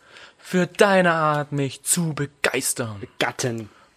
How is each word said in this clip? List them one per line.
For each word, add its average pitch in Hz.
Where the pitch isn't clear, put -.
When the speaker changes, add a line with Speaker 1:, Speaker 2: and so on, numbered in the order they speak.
Speaker 1:
Für 180
deine 190
Art, 151
mich 139
zu 160
begeistern. 131
Speaker 2:
Begatten. 117